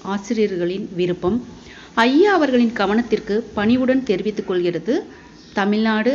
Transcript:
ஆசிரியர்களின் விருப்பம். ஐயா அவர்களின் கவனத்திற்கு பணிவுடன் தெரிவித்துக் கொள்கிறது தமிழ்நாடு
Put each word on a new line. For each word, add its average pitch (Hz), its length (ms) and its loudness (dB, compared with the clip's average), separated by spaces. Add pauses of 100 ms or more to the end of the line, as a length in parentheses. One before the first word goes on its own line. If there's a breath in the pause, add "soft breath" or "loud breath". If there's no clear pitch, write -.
ஆசிரியர்களின் 196 920 -2
விருப்பம். 180 420 0 (580 loud breath)
ஐயா 302 400 4
அவர்களின் 254 380 2
கவனத்திற்கு 208 640 0 (180)
பணிவுடன் 247 480 2
தெரிவித்துக் 202 460 -2
கொள்கிறது 180 480 0 (560 loud breath)
தமிழ்நாடு 214 640 0